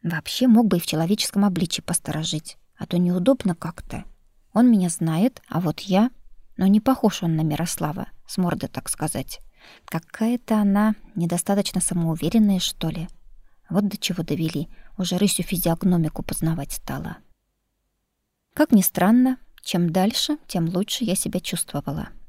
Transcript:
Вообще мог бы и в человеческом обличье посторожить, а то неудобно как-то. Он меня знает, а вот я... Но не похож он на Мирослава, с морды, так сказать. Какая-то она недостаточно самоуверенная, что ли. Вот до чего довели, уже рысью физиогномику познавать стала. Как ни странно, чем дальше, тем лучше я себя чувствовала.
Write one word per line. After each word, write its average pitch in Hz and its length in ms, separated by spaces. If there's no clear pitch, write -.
Вообще 170 460
мог 226 200
бы 180 100
и - 20
в - 60
человеческом 190 600
обличье 190 380
посторожить, 160 720
а - 80
то - 120
неудобно 180 580
как-то. - 500
Он 240 180
меня 185 180
знает, 165 580
а - 120
вот 165 220
я... 202 280
Но 185 120
не 208 120
похож 233 440
он 165 120
на 156 60
Мирослава, 156 680
с - 100
морды, 175 300
так - 200
сказать. - 520
Какая-то 220 720
она 208 360
недостаточно 175 680
самоуверенная, 180 760
что - 300
ли. 170 180
Вот 202 180
до 190 100
чего 185 240
довели, 156 480
уже 180 200
рысью 190 260
физиогномику 170 800
познавать - 500
стала. - 440
Как - 180
ни 208 100
странно, 247 560
чем 175 280
дальше, 208 460
тем 165 220
лучше 190 340
я 190 120
себя 185 240
чувствовала. - 720